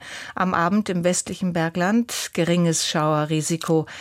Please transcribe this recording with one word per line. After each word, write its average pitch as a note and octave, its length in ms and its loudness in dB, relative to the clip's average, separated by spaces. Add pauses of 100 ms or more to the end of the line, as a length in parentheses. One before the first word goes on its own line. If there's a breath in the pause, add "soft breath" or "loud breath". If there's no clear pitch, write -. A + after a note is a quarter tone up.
(340 loud breath)
Am F#3 200 -2
Abend G3 360 2
im F3+ 160 -2
westlichen F3+ 480 -2
Bergland F3 800 0
geringes E3+ 520 2
Schauerrisiko. D#3 1000 0 (160 loud breath)